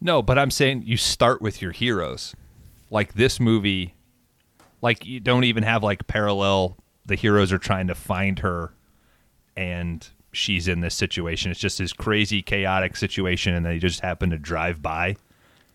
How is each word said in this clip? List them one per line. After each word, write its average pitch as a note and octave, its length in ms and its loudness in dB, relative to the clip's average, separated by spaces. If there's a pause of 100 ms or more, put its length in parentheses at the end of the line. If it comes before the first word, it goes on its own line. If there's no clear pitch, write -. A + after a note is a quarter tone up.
No, E3 220 2
but B2+ 160 4
I'm C#3 120 4
saying C3+ 360 2
you A2+ 100 0
start - 460 2
with G#2+ 200 -4
your F2+ 100 -6
heroes. F#2 600 -4 (560)
Like, G#2 240 0
this B2 260 4
movie, G2+ 540 2 (880)
like, A#2+ 240 0
you B2 160 -10
don't B2 240 4
even A2+ 200 2
have, A2+ 180 2
like, G2+ 240 -2
parallel, G2 720 0 (280)
the G#2 100 -2
heroes G2+ 380 4
are F#2 60 2
trying F#2 300 -2
to E2+ 60 -2
find F#2+ 440 -2
her F2 340 -4 (840)
and F2 480 -6 (260)
she's F#2 360 -2
in E2+ 120 0
this E2+ 140 -4
situation. E2+ 560 -4
It's E2+ 100 -6
just - 180 -4
this F#2 160 -4
crazy, G#2 480 0
chaotic F#2+ 520 0
situation, F#2 600 0
and E2+ 100 0
they E2+ 140 -2
just F2 220 0
happen F2+ 280 -2
to E2 100 0
drive D#2+ 440 -4
by E2+ 340 -4 (580)